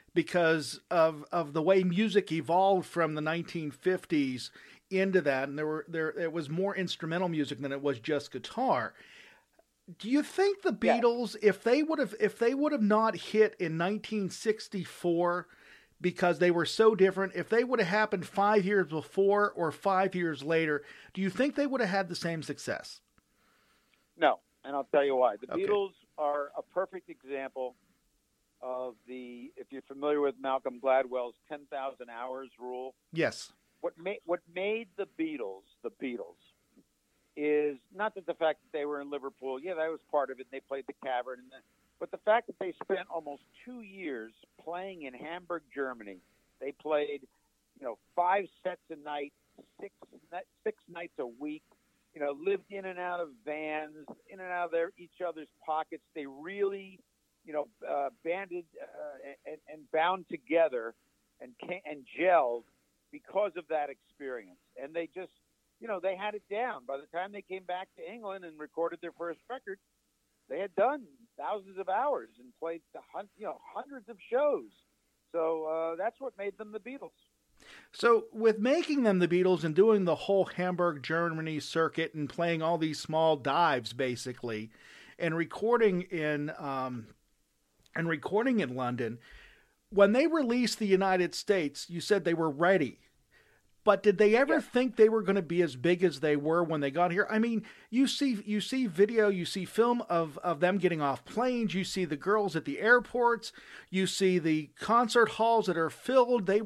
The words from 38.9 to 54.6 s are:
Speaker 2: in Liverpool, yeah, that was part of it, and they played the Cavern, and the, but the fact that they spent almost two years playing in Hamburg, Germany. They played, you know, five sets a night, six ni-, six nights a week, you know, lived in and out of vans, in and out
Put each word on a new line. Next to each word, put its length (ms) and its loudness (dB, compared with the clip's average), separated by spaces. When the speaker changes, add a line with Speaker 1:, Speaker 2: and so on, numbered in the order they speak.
Speaker 2:
in 120 -12
Liverpool, 480 -8
yeah, 160 -8
that 140 -4
was 100 -8
part 220 -2
of 80 -14
it, 120 -18
and 0 -
they 160 -14
played 200 -10
the 60 -12
Cavern, 300 -6
and 140 -20
the, 60 -20
but 100 -10
the 80 -12
fact 300 2
that 120 -14
they 140 -6
spent 300 -4
almost 300 -10
two 180 -18
years 520 -10
playing 400 -10
in 100 -12
Hamburg, 480 -10
Germany. 440 -8
They 120 -8
played, 500 -4
you 60 -12
know, 140 -10
five 300 0
sets 260 -8
a 60 -12
night, 380 -10
six 140 -16
ni-, 60 -10
six 140 -4
nights 280 -12
a 80 -6
week, 360 -12
you 40 -14
know, 240 -4
lived 280 -2
in 140 -10
and 120 -10
out 220 -4
of 100 -8
vans, 640 -8
in 80 -18
and 120 -12
out 140 -4